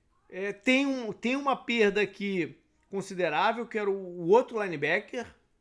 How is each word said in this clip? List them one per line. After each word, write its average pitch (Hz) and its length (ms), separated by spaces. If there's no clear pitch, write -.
É, 196 240
tem 262 340
um, 254 260
tem 247 220
uma 277 220
perda 208 460
aqui 190 540
considerável, 190 800
que - 100
era 208 140
o, 185 300
o 165 80
outro 226 340
linebacker, 180 640